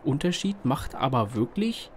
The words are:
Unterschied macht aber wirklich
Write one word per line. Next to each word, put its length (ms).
Unterschied 600
macht 300
aber 380
wirklich 640